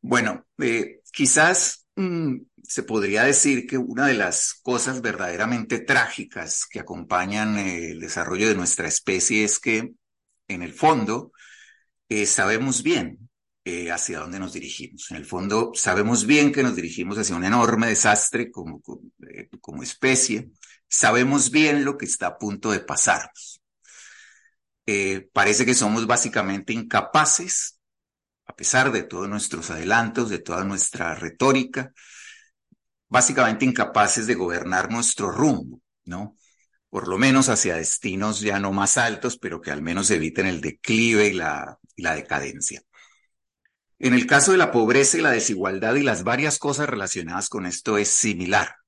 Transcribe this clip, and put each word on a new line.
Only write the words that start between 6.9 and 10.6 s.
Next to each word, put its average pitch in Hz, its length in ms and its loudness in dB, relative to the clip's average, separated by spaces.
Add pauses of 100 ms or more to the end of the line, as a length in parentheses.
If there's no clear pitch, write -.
eh, 87 340 -4
el 82 80 -12
desarrollo 90 480 -2
de 107 60 4
nuestra 87 340 -2
especie 101 560 0
es 104 140 0
que, 113 340 -2 (560)
en 90 140 -8